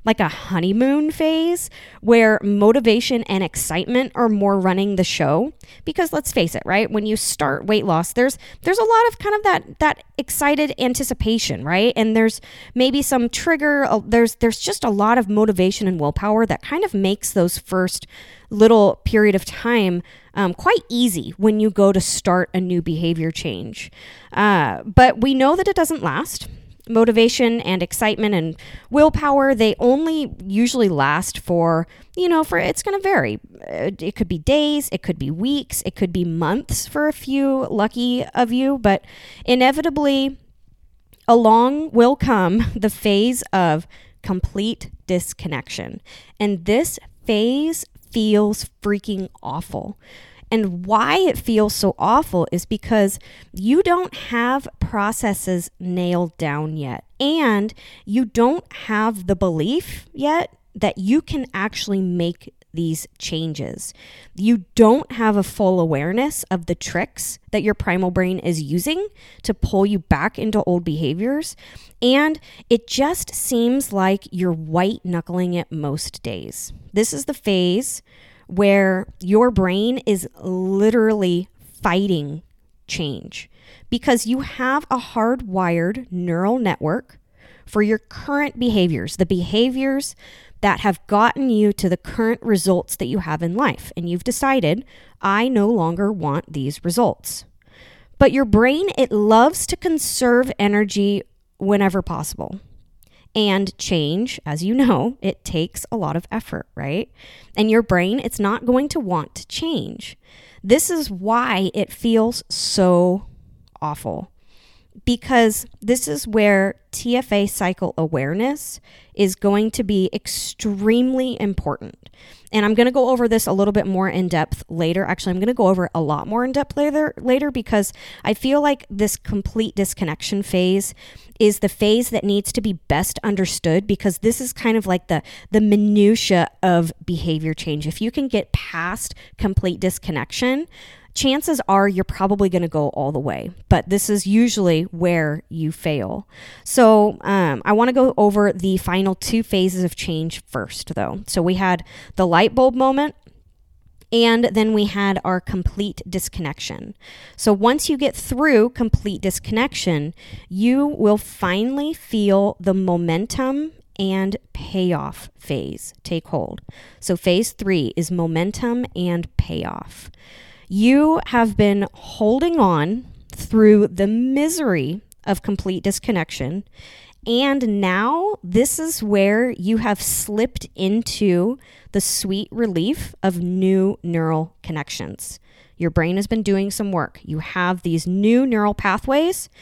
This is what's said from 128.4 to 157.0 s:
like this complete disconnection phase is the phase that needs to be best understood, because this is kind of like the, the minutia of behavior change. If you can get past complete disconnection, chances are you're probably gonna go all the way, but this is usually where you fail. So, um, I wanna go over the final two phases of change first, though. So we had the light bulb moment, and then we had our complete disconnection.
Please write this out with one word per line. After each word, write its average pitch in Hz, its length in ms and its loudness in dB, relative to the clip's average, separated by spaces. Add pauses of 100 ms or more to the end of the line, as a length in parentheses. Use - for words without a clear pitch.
like 285 280 0
this 202 280 -2
complete - 580 -4
disconnection 196 640 -4
phase 185 520 0 (440)
is 208 220 4
the 208 100 0
phase 220 420 0
that 220 120 -2
needs 202 300 -2
to 240 80 -2
be 202 120 -2
best - 480 -2
understood, 190 640 0
because 196 340 0
this 226 200 0
is 247 140 -8
kind 226 240 0
of 196 100 -4
like 185 200 -2
the, 165 140 0 (300)
the 214 80 4
minutia 208 920 4 (140)
of 170 300 2 (120)
behavior 160 480 -4
change. 151 340 -6
If 160 120 -6
you 220 100 -2
can 269 200 -4
get 214 240 -4
past 175 600 -6 (240)
complete 190 440 -2
disconnection, 247 840 -4 (460)
chances 277 540 -2
are 196 200 4
you're 190 180 0
probably 196 440 0
gonna 175 200 0
go 151 200 -2
all 139 220 -4
the 151 80 -4
way, 120 320 -6 (160)
but 175 220 4
this 196 200 0
is 208 180 -2
usually 196 560 2
where 165 640 -2
you 160 240 -4
fail. 147 540 -4 (360)
So, 220 580 6
um, 175 440 0
I 208 80 2
wanna 240 200 4
go 262 240 4
over 208 360 4
the 185 240 -2
final 190 380 0
two - 280 -2
phases 185 400 0
of 175 120 -2
change 160 500 -6
first, - 500 -10
though. 101 320 -6
So - 140 -2
we 185 140 2
had 185 280 0 (320)
the 185 120 2
light 175 280 4
bulb 254 200 4
moment, 269 400 2 (960)
and 233 340 4
then 220 280 2
we 208 120 2
had 196 380 -2
our 180 160 -2
complete 196 680 -6
disconnection. 175 880 -10 (420)